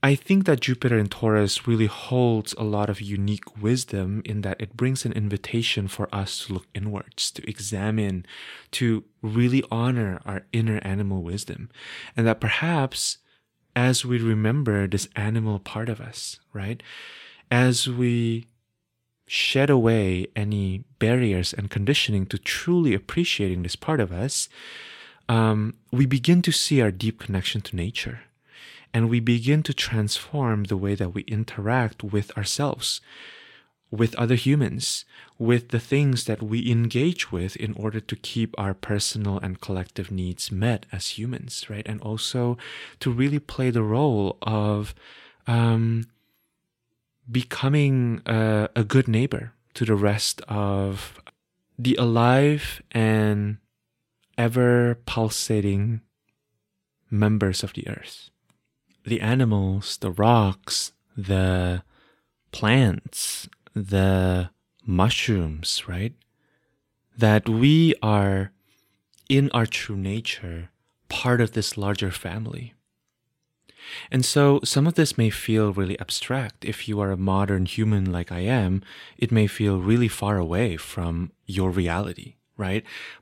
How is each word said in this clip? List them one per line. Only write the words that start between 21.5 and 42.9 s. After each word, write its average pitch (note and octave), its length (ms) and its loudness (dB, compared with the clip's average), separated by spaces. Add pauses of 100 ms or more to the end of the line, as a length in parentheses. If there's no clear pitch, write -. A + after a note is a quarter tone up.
and - 160 -6
conditioning G2+ 560 0
to G2 120 -6
truly E3+ 560 0
appreciating G2 680 -2
this F2 120 -6
part D#3 240 -2
of F#2 120 0
us, G2 380 -4 (800)
um, A2 460 2 (160)
we B2+ 140 4
begin C#3 360 4
to F3 100 2
see C#3+ 300 2
our G#2+ 100 4
deep G#2+ 280 -4
connection G2 420 -4
to - 140 -10
nature. G#2+ 460 -6 (720)
And A2+ 160 2
we A#2+ 100 2
begin A#2+ 440 2
to C#3+ 100 -4
transform A2 920 -2
the F#2+ 120 -2
way G2 160 -2
that F#2+ 220 -4
we G2 80 -6
interact A2 800 -4
with G2+ 340 -4
ourselves, - 640 -4 (880)
with A2+ 260 0
other A#2+ 200 2
humans, B2+ 680 0 (360)
with A#2+ 300 2
the A#2 100 -2
things C#3 460 0
that A2 180 -4
we A2 260 -2
engage A#2+ 640 0
with F2+ 240 -4
in G#2+ 180 -6
order A2 260 -6
to - 160 -8
keep A2+ 400 -4
our G2 200 -2
personal G2+ 640 -4
and F#2 200 -8
collective F#2 520 -8
needs F2+ 400 -6
met G#2 400 -2
as - 260 -8
humans, A#2+ 540 -10
right? G#2+ 160 -10
And G#2+ 140 -8
also A#2+ 540 -2 (440)